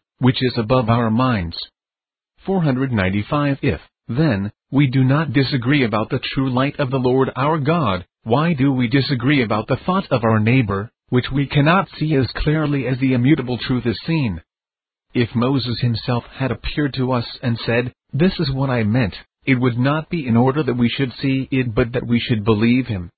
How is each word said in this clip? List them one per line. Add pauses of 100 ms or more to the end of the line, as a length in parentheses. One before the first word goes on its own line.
(200)
which
is
above
our
minds." (880)
Four
hundred
ninety-five.
If, (260)
then, (200)
we
do
not
disagree
about
the (120)
true
light
of
the
Lord
our
God, (180)
why
do
we
disagree
about
the
thought
of
our
neighbor, (180)
which
we
cannot
see
as
clearly
as
the
immutable
truth
is
seen? (720)
If
Moses
himself
had
appeared
to
us (160)
and
said, (200)
"This
is
what
I
meant," (300)
it
would
not
be
in
order
that
we
should
see
it
but
that
we
should
believe
him.